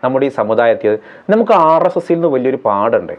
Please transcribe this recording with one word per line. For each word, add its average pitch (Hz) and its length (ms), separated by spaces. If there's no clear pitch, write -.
നമ്മുടെ 131 240
ഈ 127 100
സമുദായത്തിൽ? 110 540
നമുക്ക് 220 220
ആർ 160 180
എസ് 180 120
എസിൽ - 160
നിന്ന് 170 180
വലിയൊരു 131 320
പാടുണ്ട്. 101 520